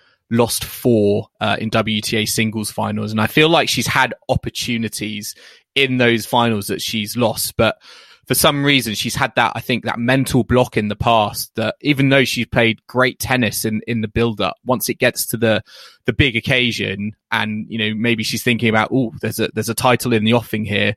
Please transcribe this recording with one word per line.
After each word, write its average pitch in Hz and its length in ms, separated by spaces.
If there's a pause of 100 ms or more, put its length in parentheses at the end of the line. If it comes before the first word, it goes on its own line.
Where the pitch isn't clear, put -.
(300)
lost 117 340
four, 104 640 (120)
uh, 107 200
in 110 80
W 107 320
T - 160
A 107 80
singles 110 460
finals. 107 420
And 110 80
I 110 60
feel 156 220
like 147 200
she's 123 180
had 127 280 (140)
opportunities 110 1080 (400)
in 131 240
those 117 280
finals 117 420
that 104 140
she's 107 340
lost, 117 400
but 113 220 (480)
for 127 80
some 143 300
reason 127 300
she's - 200
had 131 220
that, 117 180
I 117 60
think, 117 240
that 113 160
mental 127 420
block 123 340
in 104 120
the 104 80
past 110 580
that 107 260
even 139 280
though 135 160
she's 120 220
played 113 420
great 127 320
tennis 123 440
in, 107 220
in 117 140
the 107 80
build-up, 107 560
once 117 240
it - 100
gets - 280
to - 100
the, 110 260 (440)
the 127 60
big 127 220
occasion 107 800 (160)
and, 107 380
you 113 100
know, 110 160
maybe 113 300
she's - 180
thinking 117 260
about, 110 240
"Oh, 123 280
there's 110 180
a, 110 160
there's 107 140
a 113 60
title 123 380
in 107 120
the 113 80
offing 113 320
here," 101 320